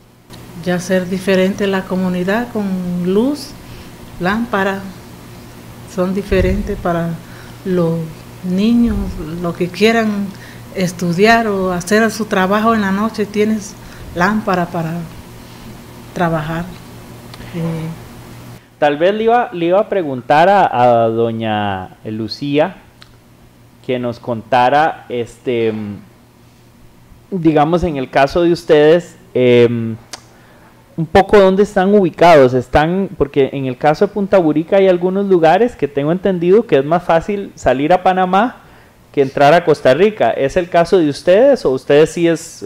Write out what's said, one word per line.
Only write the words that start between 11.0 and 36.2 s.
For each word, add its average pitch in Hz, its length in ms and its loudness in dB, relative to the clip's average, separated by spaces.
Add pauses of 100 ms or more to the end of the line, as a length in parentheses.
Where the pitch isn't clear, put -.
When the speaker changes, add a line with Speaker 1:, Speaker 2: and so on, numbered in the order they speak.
Speaker 1:
o 190 240 -2
hacer 214 380 0
su 214 160 -6
trabajo 208 460 0
en 220 100 0
la 190 100 -2
noche, 214 340 -4
tienes 208 480 -4 (400)
lámpara 185 520 -2
para 165 260 -6 (1200)
trabajar. 165 500 -4 (920)
Eh. 165 320 -6 (920)
Speaker 2:
Tal 147 180 2
vez 175 180 2
le 220 100 -4
iba, 233 280 2
le 170 140 -4
iba 185 140 2
a 208 80 -2
preguntar 151 600 0
a, 123 540 4
a 113 60 2
doña 110 960 -4
Lucía 143 720 -4 (1080)
que 127 120 -2
nos 120 220 -6
contara, 127 880 0
este, 117 640 -4 (1600)
digamos, 160 500 -2
en 165 140 -6
el 131 140 -8
caso 143 320 0
de 170 100 2
ustedes, 156 640 2 (180)
em, 120 600 2 (1000)
un 165 100 -2
poco 196 320 4
dónde 190 260 4
están 196 280 0
ubicados. 160 600 6
Están, 170 540 0 (100)
porque 135 340 0
en 135 140 -6
el 123 100 -6
caso 156 300 0
de 196 60 -16
Punta 196 260 0
Burica 160 380 0
hay 196 100 4
algunos 185 400 0
lugares 190 480 2
que 139 140 -4
tengo 143 240 -2
entendido 185 520 0